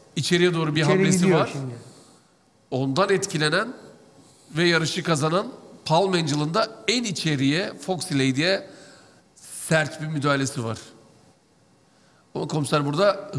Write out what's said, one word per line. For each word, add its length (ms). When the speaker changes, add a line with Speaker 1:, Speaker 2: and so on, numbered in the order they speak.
Speaker 1:
İçeriye 380
doğru 220
bir 60
Speaker 2:
İçeri 160
Speaker 1:
hamlesi 220
Speaker 2:
gidiyor 200
Speaker 1:
var. 140
Speaker 2:
şimdi. 200
Speaker 1:
Ondan 380
etkilenen 580
ve 100
yarışı 360
kazanan 440
Palm 280
Angel'ın 400
da 160
en 160
içeriye 720
Foxy 400
Lady'ye 540
sert 680
bir 60
müdahalesi 560
var. 140
Ama 120
komiser 380
burada 540